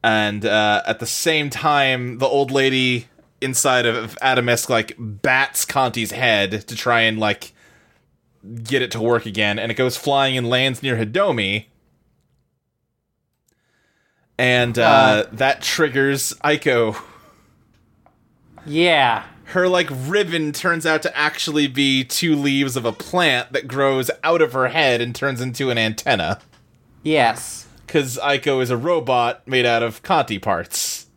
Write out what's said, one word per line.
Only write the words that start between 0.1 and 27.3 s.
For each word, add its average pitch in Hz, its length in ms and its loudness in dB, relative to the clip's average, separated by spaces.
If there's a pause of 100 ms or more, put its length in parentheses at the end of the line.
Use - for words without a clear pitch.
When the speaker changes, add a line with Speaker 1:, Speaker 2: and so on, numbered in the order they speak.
Speaker 1:
uh, 107 400 2
at - 140 -4
the 117 60 -8
same 151 440 -2
time, 131 680 0
the 131 100 0
old 139 240 0
lady 131 560 0 (320)
inside 127 460 0
of 113 360 -2
Adamesk, 123 480 2
like, 113 300 -2
bats 127 640 -2
Kanti's 120 480 -2
head 104 560 0
to 120 80 -12
try 117 260 0
and, 110 180 2
like, 104 340 -2 (1080)
get 127 180 -2
it 117 100 -4
to 113 100 -6
work 117 240 2
again, 104 340 0
and 113 120 -4
it 107 40 -4
goes 127 200 0
flying 135 420 2
and 120 120 -2
lands 127 340 0
near 131 140 -2
Hidomi. 110 680 -2 (2750)
And, 123 400 2
uh, 120 60 2
Speaker 2:
Uh. 110 480 6
Speaker 1:
that 131 300 0
triggers 139 720 0 (100)
Aiko. 120 540 2 (1700)
Speaker 2:
Yeah. 147 580 2 (240)
Speaker 1:
Her, 185 200 0
like, 180 240 2
ribbon 160 640 -2
turns 170 320 -2
out 156 180 2
to - 140 -4
actually 151 500 0
be 135 360 0
two 156 320 0
leaves 139 400 0
of 123 100 -4
a 117 60 2
plant 143 640 0
that 135 140 -4
grows 131 420 0 (140)
out 165 180 2
of 139 120 2
her 127 160 0
head 131 320 2
and 120 120 -4
turns 131 280 -4
into 131 280 -4
an 120 80 0
antenna. 110 640 -2 (640)
Speaker 2:
Yes. 131 640 0 (200)